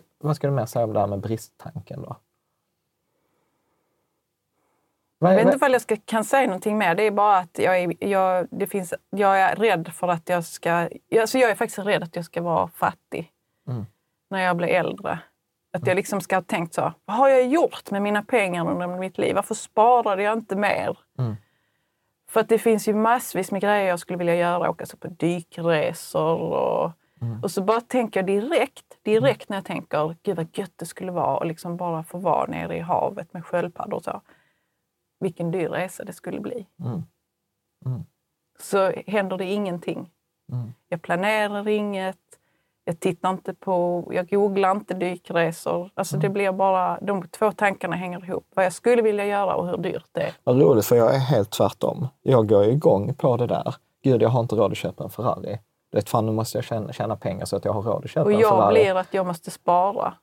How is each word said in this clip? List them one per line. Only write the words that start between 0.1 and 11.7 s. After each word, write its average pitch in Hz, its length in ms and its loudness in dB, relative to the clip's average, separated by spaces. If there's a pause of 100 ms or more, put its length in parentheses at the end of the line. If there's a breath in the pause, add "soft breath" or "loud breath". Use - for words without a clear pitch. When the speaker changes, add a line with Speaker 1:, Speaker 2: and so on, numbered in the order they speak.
Speaker 1:
vad 151 120 0
ska 143 120 -2
du 143 60 0
mer 123 120 0
säga 117 200 -2
om 107 80 -4
det 107 60 0
här 101 80 2
med 101 120 -4
bristtanken - 840 -10
då? - 140 -12 (3000)
Vad 175 120 6
Speaker 2:
Jag - 20 8
Speaker 1:
är, 196 40 8
Speaker 2:
vet 226 80 6
Speaker 1:
vad 285 80 8
Speaker 2:
inte 277 40 2
ifall 269 160 4
jag 233 80 4
ska, 214 240 -2
kan 220 180 0
säga 254 240 2
någonting 208 300 -2
mer. 180 180 2
Det 208 80 2
är 214 80 2
bara 202 260 4
att 180 220 -4
jag 185 200 4
är, 175 280 -2
jag, 185 440 2
det 196 160 -4
finns, 190 260 -6 (160)
jag 196 300 4
är 190 160 2
rädd 185 380 0
för - 140 -4
att 170 220 -2
jag 175 140 0
ska, 170 460 -2 (200)
jag, 226 120 4
alltså 226 160 0
jag 240 140 4
är 190 40 -2
faktiskt 220 240 -4